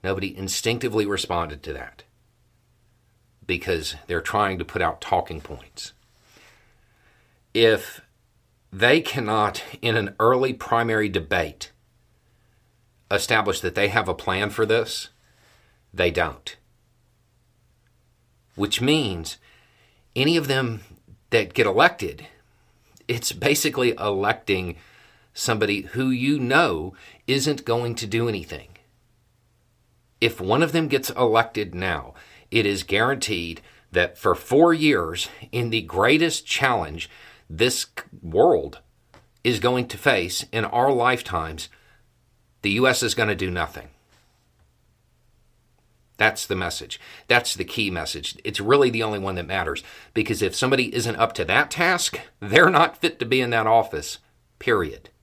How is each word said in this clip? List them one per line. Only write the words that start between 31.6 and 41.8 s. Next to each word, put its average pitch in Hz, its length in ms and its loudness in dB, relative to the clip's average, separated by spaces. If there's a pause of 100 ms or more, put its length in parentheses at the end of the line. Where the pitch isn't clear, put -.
now, 82 400 -6 (360)
it 110 140 2
is 101 180 0
guaranteed 101 800 -2 (320)
that 87 260 0
for 92 160 2
four 131 380 4
years, 104 560 0 (240)
in 120 180 -2
the 113 120 0
greatest 123 640 2
challenge 87 640 -2 (420)
this 113 320 0
c-, - 220 -12 (180)
world 87 580 2 (640)
is 117 160 0
going 123 280 0
to - 100 -12
face 95 520 0
in 113 140 -2
our 127 260 2
lifetimes, 117 760 -2 (960)